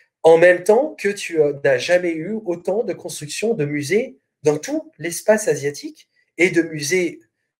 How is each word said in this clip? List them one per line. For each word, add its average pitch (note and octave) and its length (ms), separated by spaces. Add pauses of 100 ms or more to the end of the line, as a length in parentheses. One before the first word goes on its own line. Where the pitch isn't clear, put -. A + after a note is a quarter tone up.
(240)
En E3 140
même F3 260
temps C4 360
que G3+ 100
tu, E3+ 320
euh, D3 120 (100)
n'as C3+ 160
jamais F3 320
eu E3 340
autant F3+ 380
de F#3+ 100
construction E3 600
de D3+ 100
musées D3 520 (260)
dans D3+ 160
tout D4+ 400
l'espace E3+ 480
asiatique, C#3+ 640 (280)
et F3 140
de E3 100
musées D#3+ 600 (380)